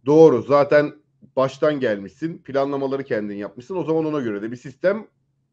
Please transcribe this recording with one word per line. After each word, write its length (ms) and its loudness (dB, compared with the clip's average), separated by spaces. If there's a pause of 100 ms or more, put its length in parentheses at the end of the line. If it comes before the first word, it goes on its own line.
Doğru. 360 6
Zaten 520 2 (420)
baştan 440 0
gelmişsin. 580 -6
Planlamaları 680 -4
kendin 320 -6
yapmışsın. 400 -12
O 80 -6
zaman 220 -2
ona 160 -4
göre 200 -6
de 100 -8
bir 40 -12
sistem 520 -6 (460)